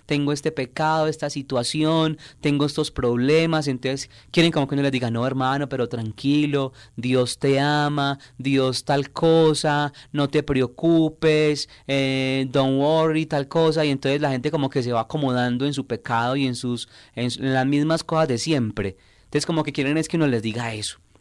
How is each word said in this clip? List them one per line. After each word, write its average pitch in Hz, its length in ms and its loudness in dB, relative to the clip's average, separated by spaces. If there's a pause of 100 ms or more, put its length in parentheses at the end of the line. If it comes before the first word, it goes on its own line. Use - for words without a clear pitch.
tengo 143 260 0
este 147 200 -4
pecado, 156 560 -2
esta 151 220 -4
situación, 151 840 0 (240)
tengo 143 240 0
estos 147 280 -2
problemas". 143 720 2
Entonces, 135 420 -4 (220)
quieren 170 220 4
como 139 160 0
que 143 80 -2
uno 139 60 0
les 139 100 2
diga, 123 180 0
"No, 117 160 -2
hermano, 131 420 -2
pero 127 200 -4
tranquilo, 135 840 -2 (240)
Dios 123 420 0
te 139 200 2
ama, 147 640 0 (180)
Dios 131 460 0
tal 143 260 0
cosa, 156 840 2 (200)
no 143 160 0
te 143 160 0
preocupes, 156 1200 2 (200)
eh, 135 640 0
don't 135 300 2
worry", 160 460 2
tal 143 220 -2
cosa. 160 360 2
Y 147 60 2
entonces 139 300 0
la 147 100 0
gente 135 220 -2
como 139 180 0
que 131 140 -2
se 120 80 -2
va 117 80 0
acomodando 123 640 0
en 147 80 -2
su 135 140 -6
pecado 120 480 -2
y 139 100 0
en 123 80 -2
sus, 120 340 -6 (280)
en, 120 140 -2 (140)
en 135 80 0
las 131 140 2
mismas 147 380 0
cosas 160 240 0
de 120 100 0
siempre. 110 580 -2 (280)
Entonces, - 200 -2
como 160 200 -2
que 147 80 -8
quieren 147 260 -2
es 160 100 -4
que - 80 -4
uno 156 120 2
les 117 140 0
diga 113 300 -6
eso. 107 260 -10 (220)